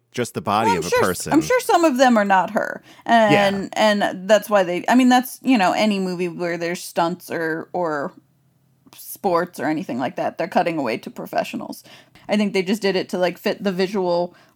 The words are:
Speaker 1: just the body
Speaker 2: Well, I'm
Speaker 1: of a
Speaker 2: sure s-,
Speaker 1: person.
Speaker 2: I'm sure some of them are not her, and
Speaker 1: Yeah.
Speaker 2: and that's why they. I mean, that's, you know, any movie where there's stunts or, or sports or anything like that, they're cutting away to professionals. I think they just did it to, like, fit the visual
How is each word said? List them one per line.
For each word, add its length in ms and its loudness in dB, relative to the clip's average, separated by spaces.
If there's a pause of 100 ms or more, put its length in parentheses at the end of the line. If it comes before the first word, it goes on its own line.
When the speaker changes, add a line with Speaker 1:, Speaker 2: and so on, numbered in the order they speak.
(120)
Speaker 1:
just 240 -6
the 60 -6
body 260 2
Speaker 2:
Well, 80 4
I'm 40 -2
Speaker 1:
of 60 -6
a 40 -8
Speaker 2:
sure 100 2
s-, 80 2
Speaker 1:
person. 260 -2
Speaker 2:
I'm 80 4
sure 200 0
some 220 2
of 140 2
them 180 6
are 100 2
not 260 2
her, 300 -4 (240)
and 280 4
Speaker 1:
Yeah. 400 2
Speaker 2:
and 560 0
that's 200 4
why 140 4
they. 240 -4
I 80 4
mean, 140 6
that's, 340 2
you 140 4
know, 160 2
any 260 0
movie 300 -2
where 280 -4
there's 240 -6
stunts 480 -4
or, 440 -4
or 400 -4 (840)
sports 640 -4
or 60 -4
anything 340 -4
like 160 -4
that, 220 -6
they're 100 -4
cutting 300 0
away 220 -2
to 100 -16
professionals. 720 -8 (440)
I 100 0
think 160 0
they 100 0
just 180 -4
did 140 0
it 140 -4
to, 100 -6
like, 180 0
fit 260 -4
the 80 -2
visual 640 -2 (200)